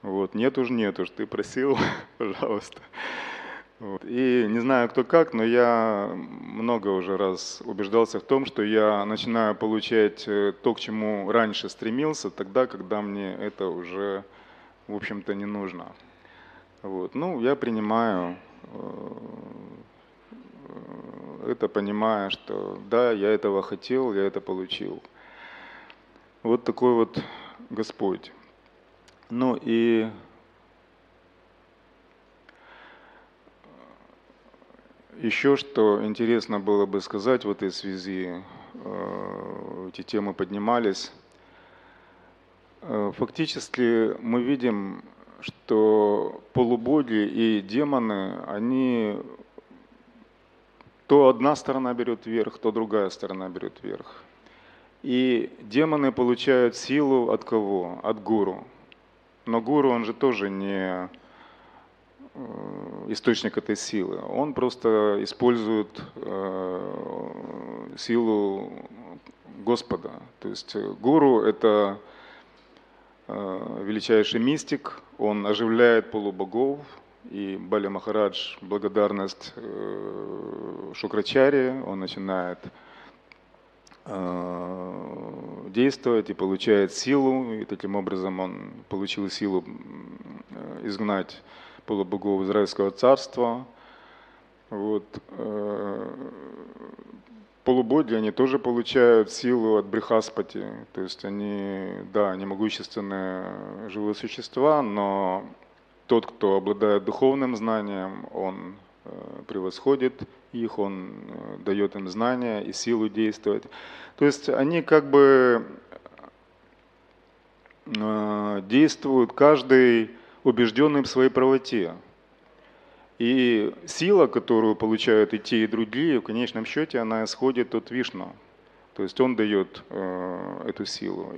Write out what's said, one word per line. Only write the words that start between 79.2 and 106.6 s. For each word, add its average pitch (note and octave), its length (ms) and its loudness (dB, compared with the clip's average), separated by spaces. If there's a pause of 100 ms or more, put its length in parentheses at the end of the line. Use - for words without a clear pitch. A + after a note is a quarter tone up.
э, G2+ 1400 -10
Шукрачаре, C3 920 2
он G2 140 -6
начинает, F#2 600 -6 (1500)
э, F2+ 1600 -10
действовать A#2 600 2
и G2+ 40 -4
получает F#2+ 600 2
силу, C3 600 2
и A2 120 -6
таким G2 300 -6
образом F#2+ 440 -4
он F#2+ 320 -8 (160)
получил G2 420 -4
силу, F#2 380 -2
м, - 840 -16
э, - 360 -12
изгнать G2+ 540 -4 (440)
полубогов G2 580 0
из F#2+ 60 -2
райского G2+ 420 2
царства. B2 760 2 (1040)
Вот, G#2 360 -4 (320)
э, G#2 760 -6 (1500)
полубоги, B2+ 480 4
они A2 180 0
тоже C3 280 2
получают A#2+ 720 6
силу A#2 440 2
от G2+ 100 2
Брихаспати, G#2+ 800 -2 (280)
то - 80 -6
есть F#2 240 -10
они, G2+ 640 -6 (240)
да, G2+ 180 4
они F#2 140 -4
могущественные G2 1400 -6
живые G#2 260 -2
существа, C#3 640 2
но G2 640 0 (640)
тот, A2+ 180 2
кто G2 300 0
обладает G2+ 480 2